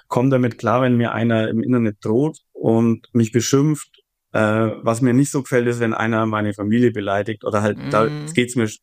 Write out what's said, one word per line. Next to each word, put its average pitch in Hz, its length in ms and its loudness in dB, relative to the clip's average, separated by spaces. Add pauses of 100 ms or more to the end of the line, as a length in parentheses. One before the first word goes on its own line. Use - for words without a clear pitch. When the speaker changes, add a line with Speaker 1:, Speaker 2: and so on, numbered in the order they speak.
Speaker 1:
komme 127 220 0
damit 123 280 0
klar, 117 240 0
wenn 127 160 2
mir 113 160 0
einer 110 360 0
im 110 140 -2
Internet 117 380 0
droht 135 380 0 (140)
und 113 600 0
mich 113 180 2
beschimpft. 139 580 0 (440)
Äh, 110 380 2 (120)
was 113 180 -2
mir 127 120 4
nicht 139 180 2
so 139 120 -4
gefällt, 123 240 0
ist, 120 120 -2
wenn 113 140 -2
einer 113 320 0
meine 107 280 -2
Familie 110 380 2
beleidigt 104 540 -4
oder 104 160 0
halt, 104 160 0 (120)
da 110 200 2
Speaker 2:
Mhm. 151 240 -10
Speaker 1:
geht's 123 240 -2
mir, 110 120 0 (140)